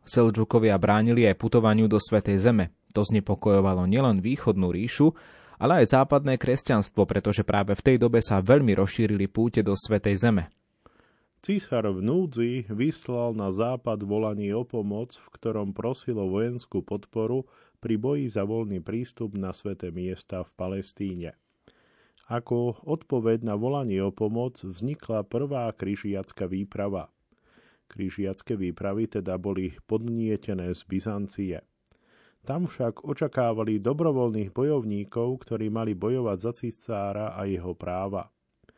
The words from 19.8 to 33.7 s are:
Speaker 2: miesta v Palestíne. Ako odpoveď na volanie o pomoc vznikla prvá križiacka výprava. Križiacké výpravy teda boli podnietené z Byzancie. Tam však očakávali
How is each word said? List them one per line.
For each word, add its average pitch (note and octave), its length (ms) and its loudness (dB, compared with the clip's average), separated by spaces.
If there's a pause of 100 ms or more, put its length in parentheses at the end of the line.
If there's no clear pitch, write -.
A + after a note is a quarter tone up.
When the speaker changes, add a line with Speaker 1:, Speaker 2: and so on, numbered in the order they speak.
Speaker 2:
miesta F2+ 480 -8
v F2 160 -10
Palestíne. F#2 720 -8 (960)
Ako A#2+ 560 -4
odpoveď A#2 640 -2
na G#2+ 80 -2
volanie A#2 480 -2
o G2 80 0
pomoc A2+ 480 -4
vznikla G#2+ 640 -6
prvá B2 480 -4
križiacka G2 800 -6
výprava. G2 560 -6 (800)
Križiacké G2 720 -6
výpravy G2 480 -4
teda F#2 320 -6
boli F#2 480 -6
podnietené A2 880 -4
z - 80 -16
Byzancie. G2 760 -6 (840)
Tam E3 240 -4
však - 400 -6
očakávali A#2 720 -2